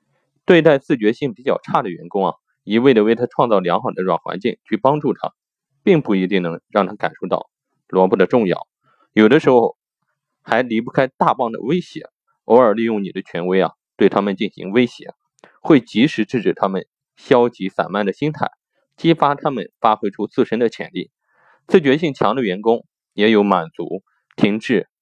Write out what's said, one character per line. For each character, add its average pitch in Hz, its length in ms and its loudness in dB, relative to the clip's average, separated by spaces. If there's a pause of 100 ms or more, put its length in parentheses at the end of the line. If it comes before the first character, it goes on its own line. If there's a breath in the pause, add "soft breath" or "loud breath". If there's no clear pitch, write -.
(440)
对 170 160 6
待 151 180 4
自 147 180 -2
觉 107 160 0
性 127 200 -6
比 123 100 -20
较 135 200 -2
差 - 180 -4
的 107 100 -6
员 82 180 -14
工 95 180 -2
啊， 82 80 -4 (300)
一 104 140 -2
味 131 140 4
地 107 120 4
为 113 100 2
他 120 120 -4
创 - 220 -4
造 107 120 2
良 90 200 -2
好 120 100 -6
的 92 120 -8
软 90 160 -2
环 - 220 -10
境 113 240 -6
去 110 120 -6
帮 143 240 0
助 139 140 -4
他， - 180 -10 (500)
并 170 200 2
不 107 120 -2
一 95 120 0
定 92 160 -2
能 85 260 -8
让 98 180 0
他 101 80 -12
感 95 260 -6
受 - 60 -10
到 - 240 -6 (380)
萝 92 200 2
卜 98 80 2
的 95 100 2
重 113 220 0
要。 - 180 -6 (460)
有 107 160 6
的 139 100 6
时 143 120 2
候 117 260 2 (680)
还 117 200 -2
离 117 180 -2
不 120 100 -10
开 135 160 0
大 147 280 -2
棒 117 180 -4
的 - 80 -12
威 170 200 -4
胁， - 220 -18 (420)
偶 113 120 4
尔 117 180 6
利 113 100 -4
用 110 200 -4
你 90 80 -10
的 95 100 -10
权 87 240 -8
威 92 160 2
啊， 78 100 -2 (240)
对 104 120 4
他 101 140 2
们 101 120 -2
进 95 160 -6
行 95 220 -12
威 120 140 2
胁， - 260 -14 (480 soft breath)
会 156 180 4
及 113 280 0
时 113 180 -4
制 120 160 -6
止 90 140 -2
他 98 140 -2
们 95 180 -6 (300)
消 123 320 2
极 95 200 -8
散 87 240 -6
漫 101 140 -2
的 95 60 -4
心 151 200 -6
态， - 180 -6 (460)
激 165 160 0
发 143 220 2
他 151 160 -6
们 120 280 -8
发 110 160 2
挥 104 160 -6
出 101 160 -8
自 - 200 -2
身 113 120 -4
的 117 100 0
潜 85 240 -10
力。 90 180 -10 (560)
自 196 140 4
觉 139 180 2
性 156 160 -4
强 107 200 0
的 135 80 -4
员 98 200 -4
工 113 240 -2 (260)
也 104 180 2
有 104 120 4
满 92 260 0
足、 87 340 -12 (340)
停 107 220 0
滞、 113 300 -2 (140)